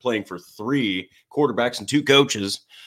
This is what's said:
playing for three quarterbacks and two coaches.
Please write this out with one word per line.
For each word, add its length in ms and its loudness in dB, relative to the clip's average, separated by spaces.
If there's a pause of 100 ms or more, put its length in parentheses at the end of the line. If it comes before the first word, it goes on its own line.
playing 240 -4
for 140 -12
three 720 -4 (200)
quarterbacks 480 0
and 100 -12
two 140 0
coaches. 580 2 (260)